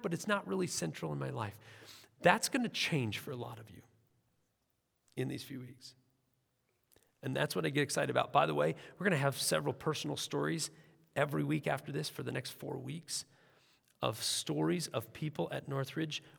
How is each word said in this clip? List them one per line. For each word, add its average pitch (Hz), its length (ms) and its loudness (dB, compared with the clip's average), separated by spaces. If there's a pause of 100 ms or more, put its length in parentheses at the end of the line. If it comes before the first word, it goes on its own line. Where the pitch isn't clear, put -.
but 170 100 0
it's - 140 -2
not 202 200 2
really 190 200 2
central 156 440 -2
in 147 60 -2
my 135 140 -2
life." 113 260 -4 (640)
That's 196 260 8
gonna 247 220 0
change 120 480 2
for - 140 -8
a 131 40 -6
lot 120 220 -8
of 113 140 -16
you - 100 -16 (1400)
in 131 100 0
these 123 140 -6
few 135 180 -10
weeks. - 360 -16 (1300)
And 131 120 -2
that's 143 200 0
what 175 100 0
I 156 40 2
get 147 120 2
excited 143 300 2
about. 123 200 4
By 143 140 8
the 151 80 2
way, 151 220 4 (240)
we're 175 60 0
gonna 190 120 4
have 139 240 2
several 147 320 2
personal 143 440 -2
stories 151 520 -2 (460)
every 147 280 2
week 143 220 0
after 143 260 -2
this 147 180 -2
for - 120 -8
the 123 100 -4
next 131 200 -4
four - 260 -6
weeks 147 480 -6 (800)
of 123 200 2
stories 160 640 2
of - 260 -4
people 156 380 -2
at 139 160 -4
Northridge 143 560 -2 (160)